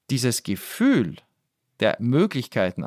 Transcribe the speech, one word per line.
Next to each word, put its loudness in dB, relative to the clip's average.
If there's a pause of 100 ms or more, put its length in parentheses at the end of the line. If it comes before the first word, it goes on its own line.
(100)
dieses 0
Gefühl 0 (640)
der 2
Möglichkeiten 0